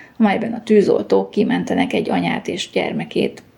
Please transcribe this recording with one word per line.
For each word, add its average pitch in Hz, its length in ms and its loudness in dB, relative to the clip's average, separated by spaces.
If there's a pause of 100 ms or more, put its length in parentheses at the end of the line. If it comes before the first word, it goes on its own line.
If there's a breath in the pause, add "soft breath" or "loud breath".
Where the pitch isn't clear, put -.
(180 loud breath)
amelyben 202 360 0
a - 100 -10
tűzoltók - 680 4
kimentenek - 600 0
egy - 160 -2
anyát - 380 -2
és - 240 -6
gyermekét - 720 -4 (140)